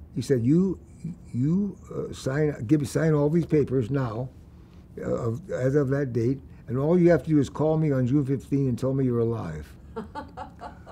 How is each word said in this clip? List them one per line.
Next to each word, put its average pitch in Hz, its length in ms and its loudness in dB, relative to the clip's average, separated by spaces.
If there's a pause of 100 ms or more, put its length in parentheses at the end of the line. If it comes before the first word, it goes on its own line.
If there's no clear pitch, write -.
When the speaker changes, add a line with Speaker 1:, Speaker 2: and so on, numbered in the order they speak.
(160)
Speaker 1:
He 123 60 -4
said, 127 200 2
"You, 165 380 2 (520)
you, 170 440 -2 (180)
uh, - 180 -8
sign, 143 540 -2
give 151 140 4
me, 127 60 -4
sign 156 280 2
all 147 160 2
these 160 160 2
papers 131 440 2
now, 131 380 -2 (680)
uh, 120 120 -6
of, 120 400 -4
as 135 260 0
of 143 140 2
that 139 220 -2
date, 120 280 0 (260)
and 117 100 -4
all 156 220 2
you 175 120 6
have 170 120 4
to 165 60 -10
do 156 100 4
is 135 100 2
call 156 300 0
me 156 140 2
on 131 140 2
June 139 180 2
fifteen 139 440 0
and 120 100 -2
tell 131 160 0
me 135 100 0
you're 120 160 0
alive." 98 520 -4 (240)
Speaker 2:
<laughs> 214 100 -10 (840)